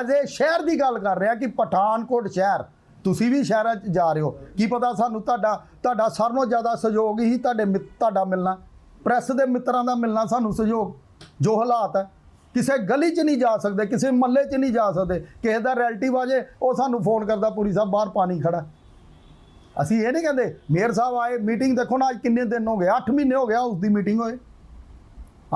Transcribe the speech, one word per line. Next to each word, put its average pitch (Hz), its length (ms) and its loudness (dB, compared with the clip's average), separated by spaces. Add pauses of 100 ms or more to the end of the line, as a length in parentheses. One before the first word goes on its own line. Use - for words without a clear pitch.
as 240 60 -4
a 277 180 2
ਸ਼ਹਿਰ 302 400 0
ਦੀ 320 140 0
ਗੱਲ 254 200 0
ਕਰ 190 200 0
ਰਿਹਾ 214 160 2
ਕਿ 233 120 -4
ਪਠਾਨਕੋਟ 220 800 0
ਸ਼ਹਿਰ, 185 360 0 (400)
ਤੁਸੀਂ 196 280 2
ਵੀ 277 120 2
ਸ਼ਹਿਰਾਂ 220 320 0
'ਚ 220 140 -12
ਜਾ 165 240 2
ਰਹੇ 156 80 0
ਹੋ, 151 180 -4 (180)
ਕੀ 220 100 2
ਪਤਾ 247 260 0
ਸਾਨੂੰ 220 280 -2
ਤੁਹਾਡਾ, 220 440 -2 (180)
ਤੁਹਾਡਾ 226 260 2
ਸਾਰਿਆਂ 233 260 -2
ਨਾਲੋਂ 262 140 0
ਜ਼ਿਆਦਾ 233 260 0
ਸਹਿਯੋਗ 220 460 0
ਹੀ 233 160 2
ਤੁਹਾਡੇ 240 280 0
ਮਿੱਤ-, 190 240 -2 (100)
ਤੁਹਾਡਾ 196 260 2
ਮਿਲਣਾ, 185 320 -2 (460)
ਪ੍ਰੈਸ 240 280 0
ਦੇ 269 140 2
ਮਿੱਤਰਾਂ 247 380 0
ਦਾ 247 120 -2
ਮਿਲਣਾ 226 300 -2
ਸਾਨੂੰ 220 280 -2
ਸਹਿਯੋਗ। 220 400 -2 (480)
ਜੋ 214 180 2
ਹਾਲਾਤ 226 380 0
ਹੈ, 196 140 -4 (420)
ਕਿਸੇ 262 240 0
ਗਲੀ 277 380 0
'ਚ 339 40 0
ਨਹੀਂ 302 180 2
ਜਾ 233 200 2
ਸਕਦੇ, 202 280 -2
ਕਿਸੇ 240 260 0
ਮਹੱਲੇ 254 320 4
'ਚ 277 120 -4
ਨਹੀਂ 269 160 0
ਜਾ 214 200 2
ਸਕਦੇ। 175 280 -2
ਕਿਸੇ 220 400 -4
ਦਾ 254 160 0
ਰਿਲੇਟਿਵ 240 420 0
ਆ 254 80 0
ਜੇ, 254 180 0 (180)
ਉਹ 254 120 2
ਸਾਨੂੰ 240 300 0
ਫੋਨ 214 220 0
ਕਰਦਾ, 214 240 0
"ਪੁਰੀ 208 240 -2
ਸਾਹਿਬ, 202 160 0
ਬਾਹਰ 208 200 0
ਪਾਣੀ 180 300 -2
ਖੜਾ।" 165 260 -2 (1160)
ਅਸੀਂ 214 260 0
ਇਹ 247 60 0
ਨਹੀਂ 330 100 0
ਕਹਿੰਦੇ। 254 340 -2 (140)
ਮੇਅਰ 196 200 2
ਸਾਹਿਬ 240 240 0
ਆਏ, 240 220 -2
ਮੀਟਿੰਗ 233 400 0
ਦੇਖੋ 247 200 0
ਨਾ, 262 120 2
ਅੱਜ 254 80 -6
ਕਿੰਨੇ 240 280 0
ਦਿਨ 226 220 -2
ਹੋ 220 100 0
ਗਏ, 175 100 2
ਅੱਠ 220 240 0
ਮਹੀਨੇ 269 240 2
ਹੋ 262 100 2
ਗਏ 220 100 2
ਹਾਊਸ 233 260 -2
ਦੀ 208 80 0
ਮੀਟਿੰਗ 208 300 2
ਹੋਏ, 233 180 -4 (1200)